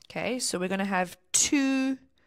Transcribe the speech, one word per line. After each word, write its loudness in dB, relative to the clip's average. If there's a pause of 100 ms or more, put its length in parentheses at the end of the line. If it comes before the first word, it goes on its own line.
Okay, -4
so -2
we're -2
gonna -2
have -2 (160)
two 2 (280)